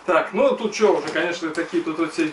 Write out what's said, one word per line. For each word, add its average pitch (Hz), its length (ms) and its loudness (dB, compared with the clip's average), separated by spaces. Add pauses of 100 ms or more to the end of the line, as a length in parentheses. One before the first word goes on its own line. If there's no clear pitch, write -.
Так, 165 280 0
ну 247 240 4
тут 220 160 -4
че 196 240 4
уже, 151 120 -2
конечно, 165 420 -2
такие 165 340 -2
тут 160 140 -4
вот 160 140 -2
все 156 200 -2